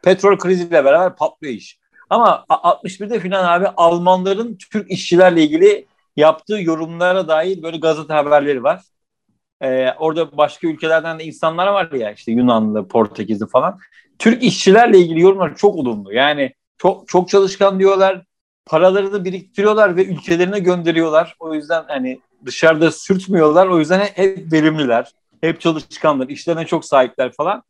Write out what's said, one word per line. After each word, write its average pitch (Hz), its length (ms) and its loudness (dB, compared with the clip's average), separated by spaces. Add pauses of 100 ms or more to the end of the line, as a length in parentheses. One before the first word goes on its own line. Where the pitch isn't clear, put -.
Petrol 190 340 2
kriziyle 175 480 0
beraber 175 300 2
patlıyor 151 380 -8
iş. - 260 -18 (300)
Ama 202 400 2
a-, - 200 0
altmış 180 320 -6
birde 214 180 -6
falan 185 240 -4
abi 175 240 0 (100)
Almanların 185 800 0 (140)
Türk 208 200 -6
işçilerle 175 520 4
ilgili 180 420 2 (300)
yaptığı 160 460 0
yorumlara 170 680 -2
dair 160 360 -2
böyle 165 140 -10
gazete 156 360 -4
haberleri 143 500 0
var. 165 160 -2 (840)
Ee, 131 360 -2
orada 160 380 -4
başka 147 300 -2
ülkelerden 160 520 -4
de 160 40 -14
insanlar 165 440 -4
var 190 240 -2
ya, 113 200 -6
işte 110 200 -10
Yunanlı, 110 560 0
Portekizli 107 600 -2
falan. 160 320 -2 (400)
Türk 240 240 0
işçilerle 214 560 4
ilgili 165 220 2
yorumlar 190 340 2
çok 202 200 0
olumlu. 107 380 -6
Yani 139 400 -2 (240)
çok, 185 300 -2
çok 180 220 0
çalışkan 196 500 0
diyorlar, 190 420 2 (480)
paraları 190 440 2
da 196 120 -6
biriktiriyorlar 196 680 0
ve 190 100 0
ülkelerine 180 540 -2
gönderiyorlar. 170 800 0
O 160 140 -10
yüzden 156 340 -6
hani 127 320 -8 (260)
dışarıda 160 460 2
sürtmüyorlar. 185 760 0
O 180 120 2
yüzden 160 200 0
he-, 202 140 -4
hep 185 380 -4
verimliler. 151 600 0 (300)
Hep 160 200 -4
çalışkanlar. 151 680 -4
İşlerine 160 380 -6
çok 160 200 -6
sahipler 127 460 0
falan. 190 380 -6